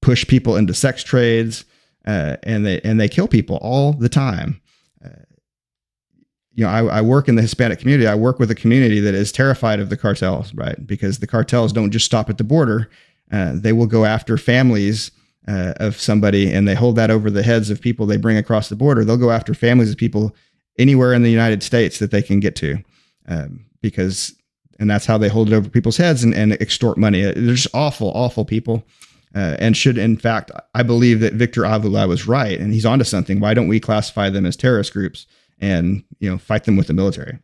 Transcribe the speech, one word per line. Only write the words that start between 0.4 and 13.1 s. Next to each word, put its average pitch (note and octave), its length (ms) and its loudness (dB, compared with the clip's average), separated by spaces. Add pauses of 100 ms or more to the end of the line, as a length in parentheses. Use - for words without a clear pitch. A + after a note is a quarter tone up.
into F#2 180 2
sex - 300 -2
trades, A2+ 640 0 (400)
uh, D#2+ 380 -4
and G#2+ 220 -2
they, F#2+ 160 -2
and A2 180 2
they G#2 100 2
kill F#3+ 180 0
people G2 300 0
all C#3 360 0
the A#2+ 160 0
time. G#2 520 -4 (420)
Uh, - 200 -20 (1300)
you A2+ 100 -2
know, G2 60 0
I, A2+ 160 0
I G#2+ 160 0
work C3 260 4
in A#2+ 80 4
the A2+ 60 4
Hispanic A2+ 380 -2
community. B2+ 280 2
I G#2 80 2
work A#2+ 240 0
with A2+ 100 2
a A2 60 -2
community A2+ 440 4
that G2+ 140 0
is G2+ 180 -2
terrified B2 480 0
of F#2+ 100 -6
the G2+ 80 -6
cartels, F#2+ 560 -2
right? - 340 -10
Because G2 320 -4
the - 80 -8
cartels A2+ 460 0
don't G#2 180 0
just A2 140 0
stop A2 240 -2
at G#2 80 -4
the A#2 60 -2
border. A2+ 460 0 (420)